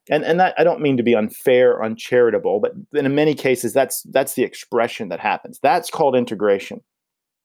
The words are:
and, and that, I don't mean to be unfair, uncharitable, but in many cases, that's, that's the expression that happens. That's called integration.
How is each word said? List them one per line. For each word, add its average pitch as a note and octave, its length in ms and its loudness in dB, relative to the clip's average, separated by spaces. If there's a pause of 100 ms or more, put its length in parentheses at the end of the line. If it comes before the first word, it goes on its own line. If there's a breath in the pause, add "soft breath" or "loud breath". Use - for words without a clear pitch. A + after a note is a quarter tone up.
and, D3+ 140 0
and E3 160 0
that, F#3 180 2
I D3+ 60 4
don't E3+ 160 2
mean C#3+ 160 0
to A#2+ 80 0
be A#2 100 2
unfair, A#2+ 680 2
uncharitable, A2 800 0
but - 100 0 (220)
in C#3 200 0
many D3+ 220 2
cases, B2 380 -2
that's, C3 300 0
that's - 320 -2
the B2+ 80 0
expression A2+ 680 -4
that E2+ 100 -8
happens. - 420 -6
That's E3 280 0
called C#3 260 2
integration. G#2 640 -2 (640)